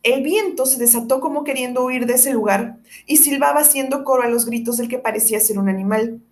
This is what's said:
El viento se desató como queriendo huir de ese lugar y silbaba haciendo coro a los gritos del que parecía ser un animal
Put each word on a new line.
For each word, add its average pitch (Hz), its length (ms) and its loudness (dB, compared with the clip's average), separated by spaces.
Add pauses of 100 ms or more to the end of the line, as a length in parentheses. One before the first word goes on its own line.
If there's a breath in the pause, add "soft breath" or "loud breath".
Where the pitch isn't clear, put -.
El 262 220 2
viento 330 420 0
se 262 140 0
desató 233 420 2
como 294 220 -2
queriendo 254 420 -2
huir 254 220 -2
de 240 60 0
ese 254 200 2
lugar 208 440 0 (280 loud breath)
y 302 120 0
silbaba 285 440 2
haciendo 277 420 0
coro 254 200 2
a 233 40 0
los 233 200 0
gritos 233 300 -4
del 240 120 -4
que 247 80 -4
parecía 220 420 -2
ser 214 200 0
un 196 100 0
animal 220 500 -2 (120)